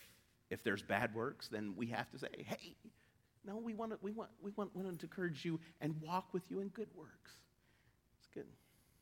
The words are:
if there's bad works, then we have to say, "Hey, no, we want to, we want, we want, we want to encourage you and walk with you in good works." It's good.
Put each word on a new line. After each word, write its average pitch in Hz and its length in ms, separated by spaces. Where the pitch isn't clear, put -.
if - 140
there's 101 200
bad 107 320
works, 117 340
then 107 280
we 120 120
have 117 240
to - 60
say, - 100
"Hey, - 380
no, 202 120
we 226 180
want 220 180
to, 190 80
we 202 120
want, 220 180
we 202 120
want, 202 220
we 180 80
want 185 180
to - 40
encourage 165 400
you 165 160
and 156 200
walk 175 320
with 175 180
you 185 100
in 196 80
good 208 280
works." - 360
It's - 120
good. - 140